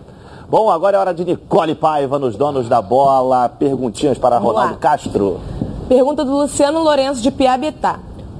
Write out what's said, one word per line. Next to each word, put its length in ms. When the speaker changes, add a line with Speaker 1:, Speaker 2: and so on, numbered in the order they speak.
Speaker 1:
Bom, 240
agora 280
é 20
hora 140
de 100
Nicole 500
Paiva 440
nos 180
Donos 320
da 140
Bola. 680
Perguntinhas 680
para 200
Speaker 2:
Vamos 160
lá. 60
Speaker 1:
Ronaldo 180
Castro. 640
Speaker 2:
Pergunta 340
do 140
Luciano 460
Lourenço 400
de 80
Piabetá. 680